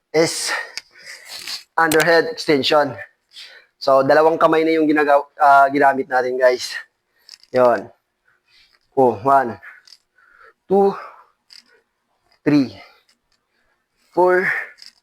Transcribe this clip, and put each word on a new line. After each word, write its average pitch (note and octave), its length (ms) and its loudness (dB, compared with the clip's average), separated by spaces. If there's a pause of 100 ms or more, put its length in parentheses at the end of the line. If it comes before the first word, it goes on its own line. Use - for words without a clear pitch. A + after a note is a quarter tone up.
(120)
is - 400 -2 (1200)
underhead D#3+ 560 0
extension. D3 640 -2 (880)
So, C3+ 240 0
dalawang D#3 320 2
kamay D#3+ 320 0
na D#3+ 80 0
yung D#3 160 0
ginagaw-, D3 480 0
ah, C#3 320 4
ginamit C3+ 400 -2
natin, B2+ 240 -2
guys. B2+ 400 0 (800)
Yun. A#2+ 320 2 (1040)
Oh, B2 320 0
one, C3 320 0 (1120)
two, G3 240 2 (1500)
three, C3+ 320 0 (1400)
four, F3+ 400 0 (520)